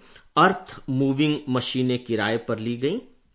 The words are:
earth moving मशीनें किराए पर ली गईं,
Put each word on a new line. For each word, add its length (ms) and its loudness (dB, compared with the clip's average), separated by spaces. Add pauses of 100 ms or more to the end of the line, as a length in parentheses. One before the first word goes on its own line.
(380)
earth 520 2
moving 500 2 (100)
मशीनें 540 0
किराए 340 0
पर 220 -4
ली 180 -4
गईं, 220 -2 (360)